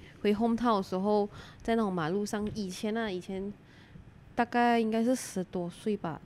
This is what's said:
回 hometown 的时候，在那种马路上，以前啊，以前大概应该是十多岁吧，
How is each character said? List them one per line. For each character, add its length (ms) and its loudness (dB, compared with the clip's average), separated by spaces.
回 120 4
hometown 440 4
的 40 0
时 120 -6
候， 340 2
在 160 2
那 60 4
种 100 0
马 160 0
路 160 0
上， 300 -4
以 160 -6
前 260 -4
啊， 140 -2
以 100 -6
前 320 -6
大 80 2
概 360 4
应 120 2
该 140 2
是 100 4
十 300 -4
多 240 -4
岁 260 -2
吧， 320 -6